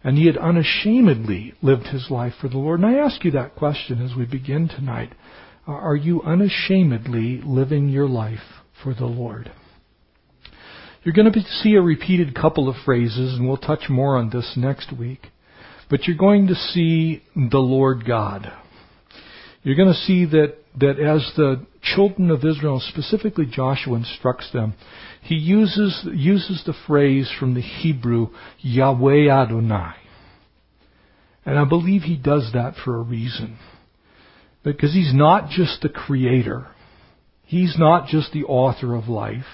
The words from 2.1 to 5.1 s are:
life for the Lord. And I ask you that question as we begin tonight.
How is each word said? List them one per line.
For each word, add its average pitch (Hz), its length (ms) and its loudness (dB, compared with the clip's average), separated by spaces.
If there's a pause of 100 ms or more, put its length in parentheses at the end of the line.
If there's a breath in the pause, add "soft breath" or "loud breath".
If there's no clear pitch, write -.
life 123 300 -4
for 139 80 -8
the 131 100 -6
Lord. 160 220 -2
And 208 80 4
I 262 100 4
ask 285 260 -2
you 170 60 2
that 135 240 -4
question 131 500 -4
as 123 120 -8
we 120 100 -4
begin 135 400 -4
tonight. 117 460 -8 (540 loud breath)